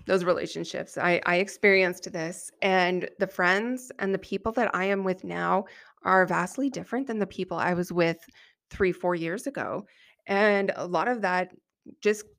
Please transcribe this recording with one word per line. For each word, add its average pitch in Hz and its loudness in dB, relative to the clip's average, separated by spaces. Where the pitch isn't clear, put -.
those 185 2
relationships. - -4
I, 175 2
I 175 2
experienced 190 2
this, 170 -8
and 185 2
the 196 0
friends 202 0
and 196 -2
the 190 0
people 196 -6
that 233 0
I 180 0
am 196 0
with 185 -2
now 175 -2
are 185 6
vastly 185 -2
different 247 -6
than 220 -4
the 196 0
people 185 -6
I 175 0
was 180 -2
with 170 2
three, 185 0
four 180 -2
years 170 -4
ago. 156 -6
And 196 2
a 147 -6
lot 175 0
of 240 -2
that 180 0
just 208 0